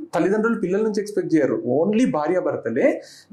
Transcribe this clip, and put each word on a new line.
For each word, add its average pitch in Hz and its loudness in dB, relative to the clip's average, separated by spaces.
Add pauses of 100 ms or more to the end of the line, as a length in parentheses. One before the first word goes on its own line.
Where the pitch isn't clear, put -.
(160)
తల్లిదండ్రులు 208 2
పిల్లల 190 0
నుంచి 214 -2
ఎక్స్‌పెక్ట్ 170 -2
చేయరు. 123 2
Only 190 2
భార్య 156 0
భర్తలే. 143 0 (320)